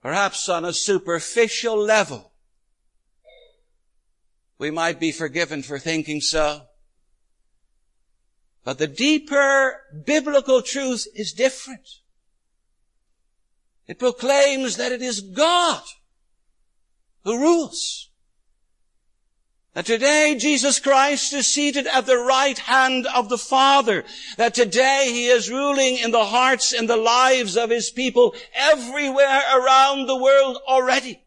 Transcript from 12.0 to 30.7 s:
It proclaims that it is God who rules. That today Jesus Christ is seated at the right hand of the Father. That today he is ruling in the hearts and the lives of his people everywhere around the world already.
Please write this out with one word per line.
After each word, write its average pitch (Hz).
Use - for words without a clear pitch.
It -
proclaims 262
that 247
it 240
is 240
God 302
who 233
rules. -
That 170
today 285
Jesus 262
Christ 277
is 277
seated 285
at 262
the 254
right 262
hand 262
of 247
the 240
Father. 269
That 240
today 254
he 240
is 233
ruling 269
in 233
the 226
hearts 254
and 226
the 233
lives 240
of 233
his 233
people 247
everywhere 277
around 269
the 262
world 269
already. 254